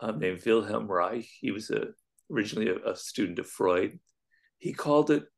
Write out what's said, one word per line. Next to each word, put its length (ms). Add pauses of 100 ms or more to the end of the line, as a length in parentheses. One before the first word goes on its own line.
uh, 120
named 340
Wilhelm 400
Reich. 400 (140)
He 100
was 200
a, 180 (440)
originally 360
a, 220
a 60
student 420
of 100
Freud. 500 (600)
He 140
called 380
it, 140 (140)